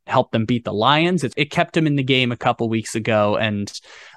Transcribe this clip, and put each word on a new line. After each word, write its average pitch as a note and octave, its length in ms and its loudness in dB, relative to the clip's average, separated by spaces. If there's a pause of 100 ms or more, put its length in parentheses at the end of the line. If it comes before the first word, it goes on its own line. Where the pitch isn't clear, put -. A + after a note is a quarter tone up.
helped - 260 0
them A2+ 120 2
beat A#2+ 200 -2
the G2 80 -6
Lions. D3 520 2
It, A#2 120 -4
it D3 140 -2
kept - 240 -2
them D#3+ 120 2
in C#3+ 100 0
the C#3 60 0
game B2+ 280 2
a A#2+ 60 -4
couple A#2 320 -2
weeks A2+ 260 -4
ago, G#2+ 420 2
and, G#2 360 -2 (440)